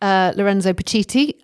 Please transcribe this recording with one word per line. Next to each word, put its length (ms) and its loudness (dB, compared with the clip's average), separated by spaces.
uh, 340 2
Lorenzo 360 0
Pacitti, 720 -2